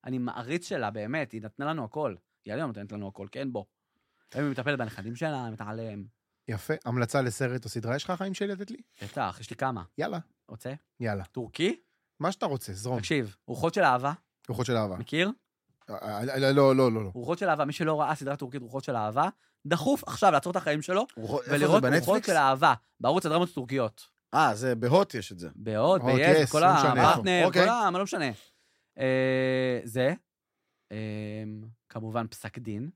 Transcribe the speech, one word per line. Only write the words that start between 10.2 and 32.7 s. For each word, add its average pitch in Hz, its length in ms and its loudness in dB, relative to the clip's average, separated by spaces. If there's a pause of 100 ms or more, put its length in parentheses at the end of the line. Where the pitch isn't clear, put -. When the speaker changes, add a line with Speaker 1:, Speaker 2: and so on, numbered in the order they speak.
Speaker 1:
רוצה? 117 240 -12 (280)
Speaker 2:
יאללה. 104 240 -4
Speaker 1:
טורקי? 147 560 -4 (400)
Speaker 2:
מה 170 120 0
שאתה - 140 -6
רוצה, 135 260 -4
זרום. 117 260 -4
Speaker 1:
תקשיב, 110 380 -4 (100)
רוחות 147 280 -2
של 196 80 2
אהבה. 139 300 2 (360)
Speaker 2:
רוחות 117 180 -2
של 120 100 0
אהבה. 101 200 0
Speaker 1:
מכיר? 160 340 -2 (600)
Speaker 2:
אה, 104 40 -8 (340)
אה, 131 100 -2 (140)
לא, 135 240 8
לא, 127 160 6
לא, 110 120 -2
לא. 92 100 -6
Speaker 1:
רוחות 123 240 -4
של 196 100 0
אהבה, 151 160 2
מי 143 80 -4
שלא 156 280 -2
ראה 147 140 0
סדרה 139 220 -6
טורקית, 135 260 -10
רוחות 123 220 -8
של 127 120 -4
אהבה, 113 320 0 (380)
דחוף 170 380 2
עכשיו - 280 4
לעצור 147 180 2
את 175 60 -4
החיים 151 260 -2
שלו, 196 240 0 (100)
Speaker 3:
רוחות, 110 260 -4
איפה 123 80 -10
זה, 143 140 2
Speaker 1:
ולראות 175 200 6
רוחות 127 80 4
Speaker 3:
בנטפליקס? 170 340 2
Speaker 1:
של 180 100 2
אהבה, 135 380 6 (260)
בערוץ 165 260 2
הדרמות 170 240 2
הטורקיות. 123 560 -4 (280)
Speaker 3:
אה, 139 200 6
זה 123 200 0
בהוט 131 400 4
יש 104 180 -8
את 90 60 -16
זה. 85 180 -12
Speaker 1:
בהוט, 113 460 0
Speaker 2:
הוט, 127 120 2
Speaker 1:
ביס, 156 240 6
Speaker 2:
יס, 131 140 4
Speaker 1:
כל 151 80 4
Speaker 2:
לא 180 140 6
משנה 143 260 4
איפה. 151 120 8
Speaker 1:
הפרטנר, 175 320 2
Speaker 3:
אוקיי. 180 180 4
Speaker 1:
כל 196 60 6
ה-, 226 220 2
מה 175 80 -2
לא 196 60 0
משנה. 151 260 -2 (680)
אה, 131 840 0
זה, 127 300 0 (800)
אה, 104 40 -8 (920)
כמובן 113 380 -6
פסק - 320 -14
דין 117 380 -8